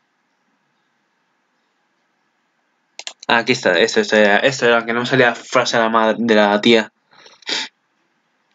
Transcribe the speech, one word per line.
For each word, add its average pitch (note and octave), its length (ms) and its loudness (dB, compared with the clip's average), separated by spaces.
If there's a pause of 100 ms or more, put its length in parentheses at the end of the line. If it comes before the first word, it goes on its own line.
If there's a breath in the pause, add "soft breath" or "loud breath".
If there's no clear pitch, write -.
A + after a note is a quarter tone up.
(3250)
Aquí A#2 240 0
está, F#2+ 260 0
esto, A2 220 0
esto G#2 160 -2
era, G#2 220 4
esto C3+ 280 -2
era, A#2 200 0
que A#2 80 -6
no A#2+ 80 -2
me B2 40 -6
salía B2 300 0
frase - 400 -4
de A#2 80 2
la A2+ 60 0
ma-, A2 240 2
de A2+ 220 0
la G#2 260 2
tía. A2+ 320 2 (1600 loud breath)